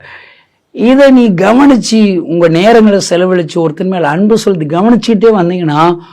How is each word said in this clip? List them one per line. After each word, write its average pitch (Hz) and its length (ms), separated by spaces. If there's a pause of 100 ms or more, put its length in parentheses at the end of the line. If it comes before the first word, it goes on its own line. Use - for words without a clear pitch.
(720)
இதை 269 400
நீ 247 180
கவனிச்சு, 214 880
உங்க 170 320
நேரங்களை 208 600
செலவழிச்சு, 180 480
ஒருத்தன் 160 300
மேல 180 200
அன்பு 208 300
செலுத்தி 190 280
கவனிச்சுட்டே 214 640
வந்தீங்கன்னா, 175 680 (160)